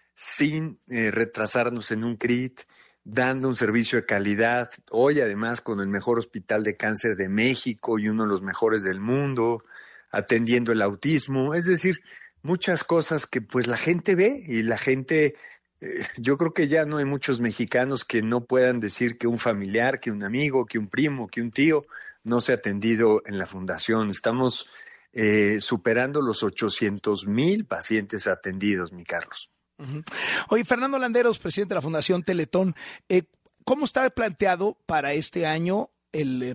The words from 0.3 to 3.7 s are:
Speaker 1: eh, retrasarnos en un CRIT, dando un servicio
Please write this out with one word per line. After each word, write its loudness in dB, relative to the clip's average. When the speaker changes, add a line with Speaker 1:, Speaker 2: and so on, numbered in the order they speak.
Speaker 1:
eh, 0
retrasarnos -2
en -4
un -4
CRIT, -2
dando 0
un 0
servicio 2